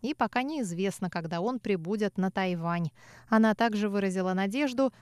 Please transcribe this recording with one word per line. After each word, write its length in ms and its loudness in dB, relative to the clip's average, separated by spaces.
и 140 -4
пока 280 0
неизвестно, 680 -2
когда 300 -4
он 200 -2
прибудет 580 -2
на 120 2
Тайвань. 600 -2
Она 260 6
также 340 2
выразила 440 0
надежду, 680 0